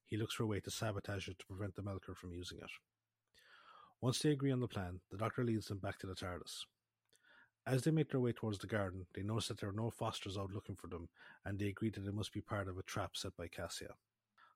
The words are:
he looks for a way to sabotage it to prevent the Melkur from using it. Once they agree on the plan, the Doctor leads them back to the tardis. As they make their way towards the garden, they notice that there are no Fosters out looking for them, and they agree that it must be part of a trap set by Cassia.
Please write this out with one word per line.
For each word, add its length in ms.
he 120
looks 180
for 100
a 20
way 140
to 100
sabotage 580
it 120
to 60
prevent 280
the 80
Melkur 340
from 160
using 260
it. 120
Once 180
they 120
agree 220
on 80
the 80
plan, 320
the 60
Doctor 280
leads 220
them 120
back 220
to 60
the 80
tardis. 520
As 160
they 100
make 180
their 100
way 120
towards 260
the 80
garden, 480
they 80
notice 260
that 120
there 100
are 20
no 180
Fosters 460
out 160
looking 220
for 140
them, 200
and 140
they 100
agree 220
that 140
it 100
must 180
be 80
part 280
of 100
a 40
trap 340
set 200
by 100
Cassia. 480